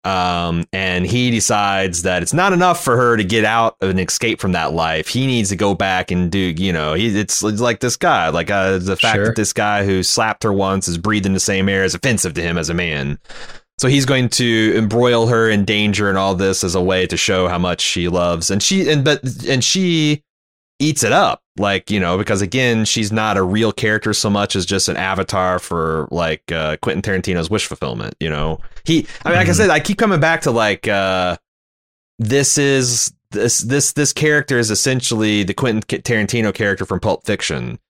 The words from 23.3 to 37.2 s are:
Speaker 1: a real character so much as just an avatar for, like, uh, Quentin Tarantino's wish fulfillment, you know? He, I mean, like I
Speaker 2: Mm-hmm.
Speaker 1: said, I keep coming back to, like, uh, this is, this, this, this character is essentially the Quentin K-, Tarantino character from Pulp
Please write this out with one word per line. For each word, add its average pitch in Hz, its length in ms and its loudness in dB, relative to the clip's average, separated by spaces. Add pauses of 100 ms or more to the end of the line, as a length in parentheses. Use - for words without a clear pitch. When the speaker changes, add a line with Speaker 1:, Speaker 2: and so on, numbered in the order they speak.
Speaker 1:
a 98 60 2
real 107 280 2
character 107 440 0
so 107 160 0
much 101 260 0
as 92 80 -2
just 95 240 -2
an 90 80 -4
avatar 92 600 -2
for, 80 520 -4
like, 80 400 -4
uh, 78 280 -4
Quentin 98 240 -4
Tarantino's 92 480 -2
wish 104 160 -2
fulfillment, 57 520 -8
you 80 120 -4
know? 78 300 -2 (240)
He, 113 220 2 (180)
I - 40 0
mean, 170 80 2
like 180 100 2
I 170 40 2
Speaker 2:
Mm-hmm. 165 80 2
Speaker 1:
said, 202 120 4
I 151 100 4
keep 196 180 -2
coming 196 220 2
back 160 220 2
to, 143 80 0
like, 110 380 0
uh, 95 480 0 (840)
this 131 400 2
is, 135 540 0 (180)
this, 110 300 0
this, 131 320 0
this 147 200 0
character 147 460 2
is 113 120 0
essentially 110 720 0
the 95 100 -2
Quentin 110 280 0
K-, - 160 -6
Tarantino 110 560 0
character 101 300 -2
from 92 160 -4
Pulp - 260 -2